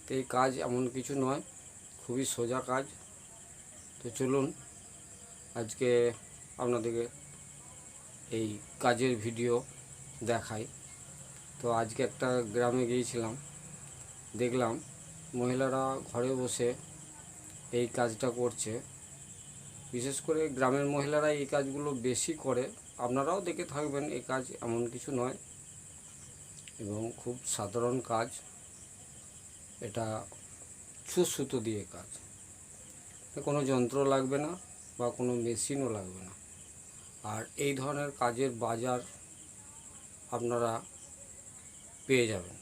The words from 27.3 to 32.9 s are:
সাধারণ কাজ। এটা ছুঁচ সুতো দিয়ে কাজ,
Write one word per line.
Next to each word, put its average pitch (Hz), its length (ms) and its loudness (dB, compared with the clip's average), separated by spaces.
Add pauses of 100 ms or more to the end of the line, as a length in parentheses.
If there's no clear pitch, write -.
সাধারণ 117 400 2 (160)
কাজ। 117 180 4 (1600)
এটা 110 180 -2 (1040)
ছুঁচ 180 260 6
সুতো 135 220 0 (100)
দিয়ে 104 160 0 (100)
কাজ, 90 160 -12 (1400)